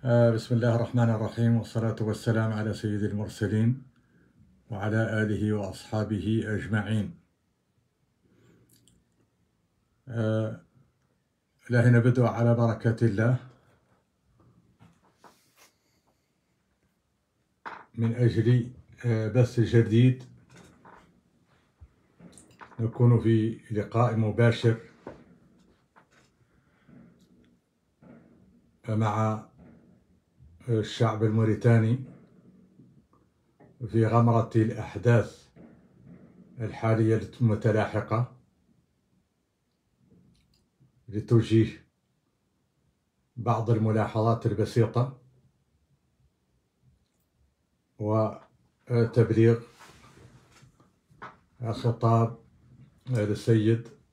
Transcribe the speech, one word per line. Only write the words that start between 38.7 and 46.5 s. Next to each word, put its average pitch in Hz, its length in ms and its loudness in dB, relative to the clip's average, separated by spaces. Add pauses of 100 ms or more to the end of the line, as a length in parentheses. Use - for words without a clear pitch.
لتوجيه 110 760 2 (1500)
بعض 113 340 -2
الملاحظات 110 760 0
البسيطة 107 720 -2 (2750)